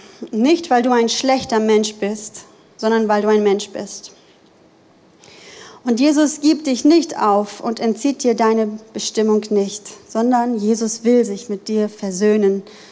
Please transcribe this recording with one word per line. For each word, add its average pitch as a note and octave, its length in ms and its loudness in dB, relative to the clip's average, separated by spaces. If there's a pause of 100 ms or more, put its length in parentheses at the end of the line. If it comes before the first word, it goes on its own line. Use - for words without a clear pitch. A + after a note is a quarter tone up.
(300)
Nicht, D4 400 2
weil A#3+ 140 2
du B3+ 80 2
ein A#3 160 2
schlechter C4 500 -2
Mensch A3 380 0
bist, - 480 -8 (320)
sondern A3 320 0
weil G#3 140 2
du G#3 60 0
ein G#3+ 140 4
Mensch G#3 280 0
bist. - 420 -14 (1700)
Und A#3+ 160 0
Jesus D4 420 2
gibt D4+ 280 2
dich B3 160 -4
nicht D#4 360 2
auf G#3 400 0
und A3+ 200 -6
entzieht A#3 420 -2
dir A#3 140 2
deine A3 420 0 (140)
Bestimmung G#3+ 580 0
nicht, G3+ 320 -2 (260)
sondern A#3+ 480 0
Jesus A3 460 -2
will A#3+ 220 4
sich G3+ 240 -8
mit G3+ 180 -8
dir G#3+ 220 -2
versöhnen G3+ 760 0 (300)